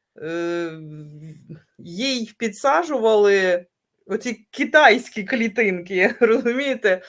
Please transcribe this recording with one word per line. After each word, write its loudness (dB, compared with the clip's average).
е, -6
їй -6
підсаджували 2
оці -8
китайські 2
клітинки, -2
<laughs> -20
розумієте? 0